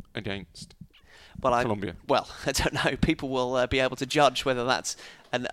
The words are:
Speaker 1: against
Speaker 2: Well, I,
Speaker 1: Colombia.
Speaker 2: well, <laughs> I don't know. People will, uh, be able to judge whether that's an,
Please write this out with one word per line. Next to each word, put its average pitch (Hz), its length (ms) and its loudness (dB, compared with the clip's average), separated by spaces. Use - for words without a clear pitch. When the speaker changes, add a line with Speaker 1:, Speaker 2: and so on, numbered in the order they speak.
Speaker 1:
against 98 600 -10
Speaker 2:
Well, 127 140 2
I, 120 80 4
Speaker 1:
Colombia. 104 320 -2
Speaker 2:
well, 117 280 2
<laughs> - 100 -12
I 139 60 0
don't - 220 0
know. 135 260 0
People 156 280 0
will, 127 260 0
uh, 123 140 2
be 135 100 0
able 127 180 2
to 139 100 -4
judge 139 380 4
whether 123 200 2
that's 120 320 0
an, 127 200 0